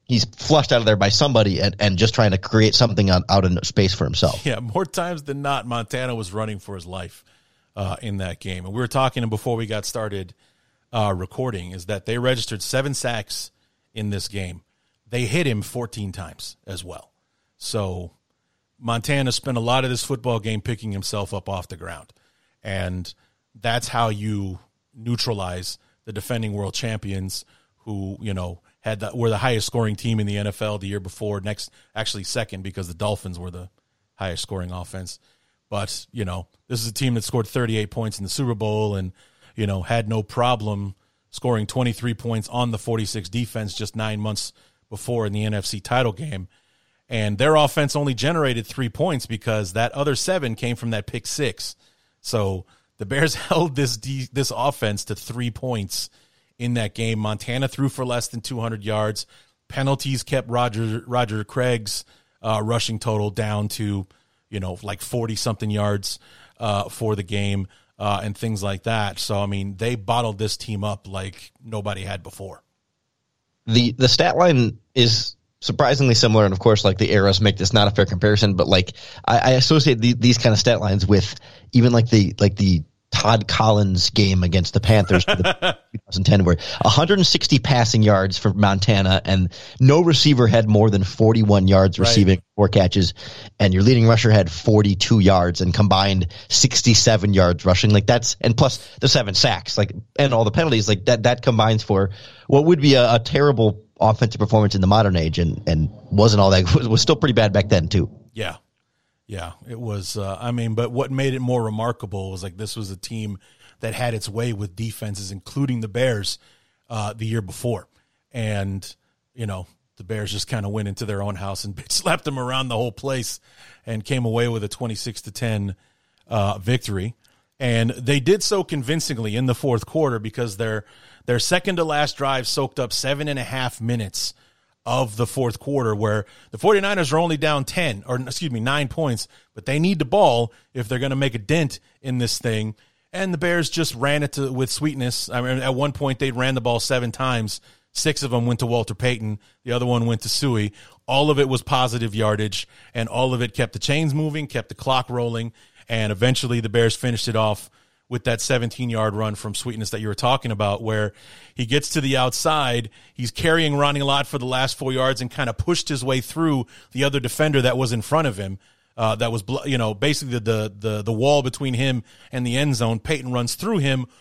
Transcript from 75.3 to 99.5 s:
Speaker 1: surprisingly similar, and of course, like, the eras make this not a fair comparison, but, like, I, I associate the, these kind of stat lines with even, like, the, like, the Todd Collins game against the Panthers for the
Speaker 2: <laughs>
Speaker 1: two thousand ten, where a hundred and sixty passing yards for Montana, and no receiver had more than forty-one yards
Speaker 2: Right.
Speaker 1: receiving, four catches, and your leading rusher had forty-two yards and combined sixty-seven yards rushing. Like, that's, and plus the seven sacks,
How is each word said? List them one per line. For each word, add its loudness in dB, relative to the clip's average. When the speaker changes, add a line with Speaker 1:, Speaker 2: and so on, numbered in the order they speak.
Speaker 1:
surprisingly 2
similar, 6
and 4
of -4
course, 4
like, 2
the 2
eras 4
make 4
this -2
not 4
a 4
fair 4
comparison, 2
but, 2
like, 2
I, 4
I 4
associate 4
the, 4
these 4
kind 4
of 4
stat 4
lines 2
with 4
even, 6
like, 4
the, 6
like, 4
the 4
Todd 2
Collins 4
game 4
against 2
the -12
Panthers 4
for 2
the 0
Speaker 2:
<laughs> -18
Speaker 1:
two -10
thousand -4
ten, 6
where 4
a 6
hundred 4
and 4
sixty 4
passing 4
yards 4
for 0
Montana, 2
and 2
no 8
receiver 6
had 6
more 6
than 2
forty-one 4
yards 6
Speaker 2:
Right. 4
Speaker 1:
receiving, 6
four 4
catches, 4
and 4
your 6
leading 8
rusher 6
had 6
forty-two 4
yards 4
and 2
combined 4
sixty-seven 4
yards 4
rushing. 4
Like, 6
that's, 2
and 2
plus 2
the 2
seven 2
sacks, 0